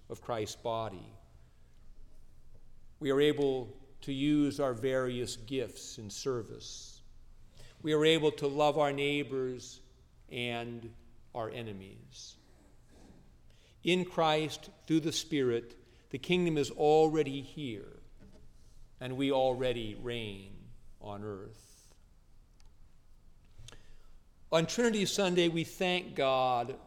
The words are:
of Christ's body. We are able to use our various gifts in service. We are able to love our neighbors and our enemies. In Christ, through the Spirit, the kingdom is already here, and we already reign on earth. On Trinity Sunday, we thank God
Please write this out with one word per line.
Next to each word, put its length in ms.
of 140
Christ's 320
body. 640
We 100
are 100
able 560
to 100
use 480
our 120
various 640
gifts 640
in 100
service. 920
We 100
are 120
able 260
to 160
love 320
our 140
neighbors 880
and 580
our 160
enemies. 840
In 220
Christ, 640
through 140
the 120
Spirit, 640
the 100
kingdom 380
is 140
already 720
here, 580
and 200
we 120
already 720
reign 520
on 200
earth. 680
On 140
Trinity 400
Sunday, 440
we 160
thank 500
God 600